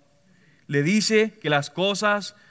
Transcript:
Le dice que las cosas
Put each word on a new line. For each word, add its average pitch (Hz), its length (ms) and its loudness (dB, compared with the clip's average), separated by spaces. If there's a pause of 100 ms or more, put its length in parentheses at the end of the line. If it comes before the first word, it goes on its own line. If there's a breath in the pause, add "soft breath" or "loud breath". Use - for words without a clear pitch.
(680 soft breath)
Le 143 160 0
dice 214 480 0 (100)
que 151 80 -2
las 143 180 0
cosas 202 680 -2 (140 soft breath)